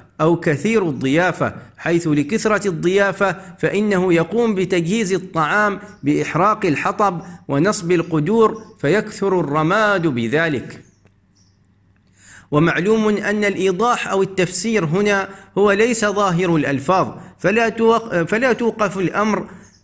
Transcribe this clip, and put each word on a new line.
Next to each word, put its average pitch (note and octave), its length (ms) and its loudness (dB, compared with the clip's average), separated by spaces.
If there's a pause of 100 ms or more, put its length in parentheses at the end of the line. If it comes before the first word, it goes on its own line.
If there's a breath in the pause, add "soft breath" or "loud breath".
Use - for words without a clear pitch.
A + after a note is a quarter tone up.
(220)
أو E3+ 180 2
كثير F3+ 500 0
الضيافة، C#3+ 640 0 (240 loud breath)
حيث E3+ 300 0
لكثرة G3+ 600 0
الضيافة F#3 680 0 (240 loud breath)
فإنه F#3 540 0
يقوم G#3 420 2
بتجهيز F#3 580 0
الطعام F#3 680 0 (240 loud breath)
بإحراق D#3 640 0
الحطب F3+ 560 0 (260 loud breath)
ونصب F3 440 0
القدور F3 680 0 (200)
فيكثر G3 580 0
الرماد E3+ 680 0
بذلك. C3 760 -2 (1700 loud breath)
ومعلوم E3+ 560 2 (100)
أن G#3 260 -2
الإيضاح G3 640 0
أو G3 160 0
التفسير F#3+ 640 -2
هنا G3 440 0 (280 loud breath)
هو G3+ 140 4
ليس A3 340 2
ظاهر F#3 500 0
الألفاظ، C#3 520 0 (320 loud breath)
فلا A3+ 300 2
توق-، A3+ 540 0
فلا A3+ 300 0
توقف G#3+ 440 -2
الأمر G3 480 -2 (380 loud breath)